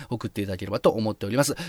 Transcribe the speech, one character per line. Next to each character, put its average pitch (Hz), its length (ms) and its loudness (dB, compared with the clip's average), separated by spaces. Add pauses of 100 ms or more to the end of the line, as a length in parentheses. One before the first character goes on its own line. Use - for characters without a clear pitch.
(100)
送 113 180 -4
っ - 20 -12
て 104 120 -4
い - 20 -4
た 98 80 -4
だ 92 60 -2
け 98 80 -8
れ 92 40 -6
ば 110 80 0
と - 120 6
思 107 200 2
っ 101 40 -2
て - 120 -8
お 101 40 -4
り 120 60 0
ま 139 80 6
す。 - 120 0 (120)